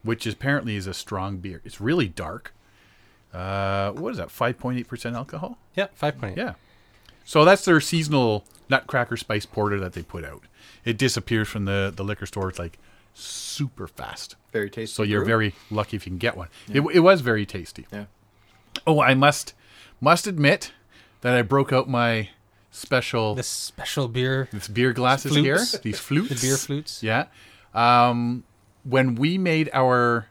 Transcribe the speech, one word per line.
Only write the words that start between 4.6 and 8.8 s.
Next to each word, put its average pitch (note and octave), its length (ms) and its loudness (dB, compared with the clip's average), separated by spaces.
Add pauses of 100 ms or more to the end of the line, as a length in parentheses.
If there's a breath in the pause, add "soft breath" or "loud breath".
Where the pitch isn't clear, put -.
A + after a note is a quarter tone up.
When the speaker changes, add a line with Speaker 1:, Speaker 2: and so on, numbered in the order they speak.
Speaker 1:
eight A2+ 80 -10
percent A#2+ 280 -10
alcohol? D3 420 -10 (180)
Speaker 2:
Yeah, G3 180 -2
five D3 260 -4
point G2+ 140 -6
eight. - 80 -8
Speaker 1:
Yeah. A#3 120 -6 (720 soft breath)
So D#3 200 4
that's G3 180 8
their E3 160 6
seasonal C#3+ 640 0 (260)
Nutcracker B2+ 480 0